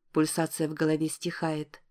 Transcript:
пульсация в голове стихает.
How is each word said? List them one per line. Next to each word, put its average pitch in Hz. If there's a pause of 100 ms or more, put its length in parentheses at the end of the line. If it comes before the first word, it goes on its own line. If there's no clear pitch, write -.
(120)
пульсация 156
в 156
голове 156
стихает. 156 (120)